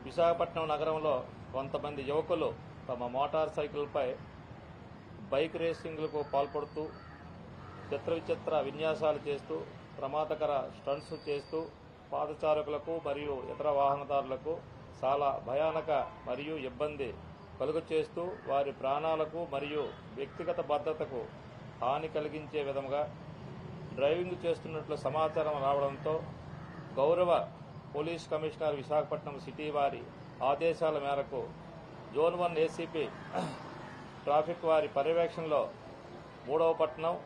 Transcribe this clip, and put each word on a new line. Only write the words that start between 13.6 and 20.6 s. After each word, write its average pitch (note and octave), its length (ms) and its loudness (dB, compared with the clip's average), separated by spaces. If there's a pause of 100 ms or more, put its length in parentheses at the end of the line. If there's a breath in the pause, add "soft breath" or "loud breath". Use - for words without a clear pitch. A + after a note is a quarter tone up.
వాహనదారులకు C#3 920 2 (460)
చాలా C#3+ 420 4
భయానక D3+ 600 2 (200)
మరియు C#3+ 280 -2
ఇబ్బంది C3 600 -4 (460)
కలుగ D#3 220 2 (100)
చేస్తూ, E3+ 380 0 (160)
వారి C#3 260 2
ప్రాణాలకు D#3 800 0
మరియు C#3+ 360 0 (280)
వ్యక్తిగత D#3+ 440 -2